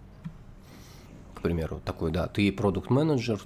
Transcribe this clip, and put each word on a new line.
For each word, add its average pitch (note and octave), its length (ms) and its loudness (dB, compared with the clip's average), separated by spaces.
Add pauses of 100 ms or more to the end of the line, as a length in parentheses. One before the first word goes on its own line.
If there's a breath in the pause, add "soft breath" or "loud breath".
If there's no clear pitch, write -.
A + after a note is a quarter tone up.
(1300 soft breath)
К - 60 -14
примеру, D#2+ 440 0
такой, E2 280 0
да, E2 160 2
ты G2+ 180 4
и G2 40 6
продукт-менеджер, A#2 960 2